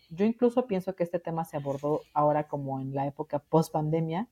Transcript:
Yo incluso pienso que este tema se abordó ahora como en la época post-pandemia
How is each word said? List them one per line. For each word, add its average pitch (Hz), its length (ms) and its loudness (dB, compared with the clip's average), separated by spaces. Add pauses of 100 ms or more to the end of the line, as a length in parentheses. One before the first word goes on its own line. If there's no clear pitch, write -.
(100)
Yo 170 160 0
incluso 240 400 2
pienso 185 300 -2
que 175 80 0
este 170 160 -2
tema 165 240 -4
se 165 120 -10
abordó 143 460 -2 (120)
ahora 151 340 4
como 135 320 -4
en 135 140 -6
la 139 120 -2
época 147 340 -6
post-pandemia 160 920 0